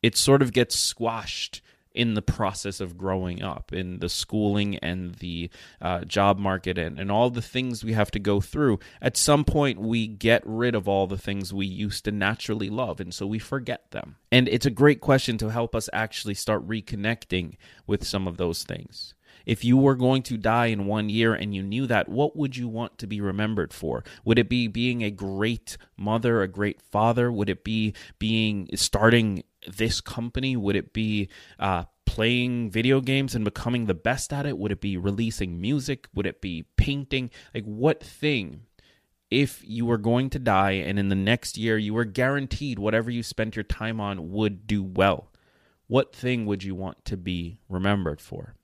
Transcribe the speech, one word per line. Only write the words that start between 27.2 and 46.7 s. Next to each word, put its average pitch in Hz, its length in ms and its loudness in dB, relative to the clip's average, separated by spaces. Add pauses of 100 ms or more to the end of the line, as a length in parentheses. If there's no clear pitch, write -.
Would 101 200 0
it 90 120 -4
be 107 300 0 (260)
being, 110 560 0
starting 107 720 4 (240)
this 107 320 -2
company? 127 560 -4
Would 101 200 0
it - 180 -4
be, 107 340 0 (300)
uh, 90 260 0 (220)
playing 120 640 0
video 127 320 4
games 135 320 0
and 113 100 0
becoming 120 400 -2
the 101 80 0
best 120 400 -2
at 143 140 -2
it? 139 100 -4
Would 104 160 -2
it 92 80 -4
be 98 160 -2
releasing 98 640 -2
music? 135 540 -2
Would 98 120 -2
it - 140 -6
be 85 240 -6 (120)
painting? 135 540 0 (240)
Like, 113 100 -6
what 110 380 0
thing, 120 600 -4 (680)
if 131 320 0
you 117 220 -4
were 117 140 2
going 120 320 2
to 139 80 -4
die 98 340 4
and 95 260 0
in 98 120 2
the 95 40 4
next 101 440 0
year 110 180 0
you 107 160 -2
were 117 140 0
guaranteed 131 720 -2
whatever 110 320 2
you 120 120 -2
spent 110 340 -4
your 107 60 -4
time 110 380 -4
on 95 300 -4
would 104 360 0
do 107 160 2
well, 95 480 2 (560)
what 131 300 0
thing 123 300 -2
would 98 180 -2
you 98 100 -6